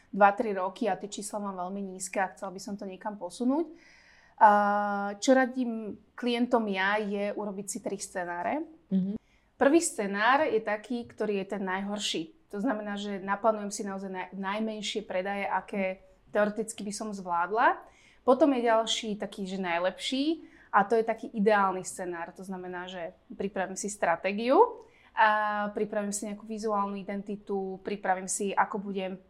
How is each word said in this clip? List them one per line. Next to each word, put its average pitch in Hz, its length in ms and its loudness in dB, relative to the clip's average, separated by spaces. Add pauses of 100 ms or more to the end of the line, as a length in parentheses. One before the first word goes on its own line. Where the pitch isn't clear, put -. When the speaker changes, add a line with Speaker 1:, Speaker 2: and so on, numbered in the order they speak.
Speaker 1:
dva 202 240 6
tri 208 220 -2
roky 190 340 -2
a 185 80 0
tie 202 140 -8
čísla 202 320 -10
mám 196 160 -6
veľmi 190 280 -6
nízke 190 320 -10
a 190 140 0
chcela 190 200 -10
by 190 100 -14
som 202 140 -8
to 208 100 -10
niekam 190 300 -10
posunúť. 247 520 -2 (720)
A 214 140 10 (680)
čo 262 140 6
radím 247 600 0 (220)
klientom 240 500 2
ja, 196 320 2
je 202 320 -2
urobiť 202 380 -6
si 226 120 -8
tri 196 180 -6
scenáre. 180 680 -4 (240)
Speaker 2:
Mhm. 190 320 0 (340)
Speaker 1:
Prvý 269 240 6
scenár 226 640 2
je 220 140 2
taký, 220 480 -4
ktorý 208 320 -4
je 190 120 -4
ten 202 120 -4
najhorší. 196 720 -4 (160)
To 202 80 -10
znamená, 208 380 -2
že 202 240 -6
naplánujem 202 520 0
si 208 120 -6
naozaj 196 260 -6
naj-, 185 240 -8
najmenšie 208 680 -4
predaje, 196 420 -2
aké 190 560 -2 (300)
teoreticky 208 500 0
by 202 100 -6
som 214 200 -8
zvládla. 196 680 2 (440)
Potom 269 300 6
je 240 120 0
ďalší 226 520 2
taký, 202 300 -8
že 185 120 -6
najlepší, 190 840 0 (280)
a 214 140 6
to 208 120 2
je 226 80 4
taký 220 280 -4
ideálny 196 520 4
scenár. 175 500 -8
To - 80 -16
znamená, 180 440 -10
že 185 280 -10 (160)
pripravím 190 480 -4
si 208 100 -6
stratégiu, 202 680 2 (540)
a 220 160 6 (420)
pripravím 208 460 -2
si - 80 -8
nejakú 208 240 -10
vizuálnu 208 480 -2
identitu, 196 880 -6
pripravím 190 480 -2
si, 202 240 -2
ako 202 240 0
budem 190 400 -6 (100)